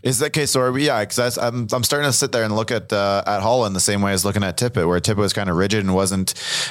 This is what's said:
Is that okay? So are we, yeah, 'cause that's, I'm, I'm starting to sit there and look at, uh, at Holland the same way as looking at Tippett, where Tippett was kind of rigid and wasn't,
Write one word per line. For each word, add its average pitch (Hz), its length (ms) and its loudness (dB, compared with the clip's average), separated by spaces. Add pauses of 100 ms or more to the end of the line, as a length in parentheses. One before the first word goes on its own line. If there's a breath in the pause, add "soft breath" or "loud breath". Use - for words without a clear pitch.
Is 127 160 0
that 147 80 2
okay? 151 200 0
So 131 160 2
are 127 100 2
we, 139 140 0
yeah, 117 180 2
'cause 104 100 -10
that's, 120 240 0
I'm, 120 340 -2
I'm 123 120 0
starting 147 260 0
to - 20 0
sit 131 200 0
there 117 100 2
and 107 140 0
look 110 160 -2
at, 107 200 -4
uh, 101 320 2
at 101 160 0
Holland 110 360 2
the 90 40 -2
same 101 220 0
way 98 120 2
as 92 100 -2
looking 101 180 0
at 92 140 -2
Tippett, 101 320 0
where 87 100 2
Tippett 107 200 0
was 101 140 0
kind 101 160 -2
of 87 60 0
rigid 98 300 2
and 92 100 0
wasn't, 95 400 0 (360 loud breath)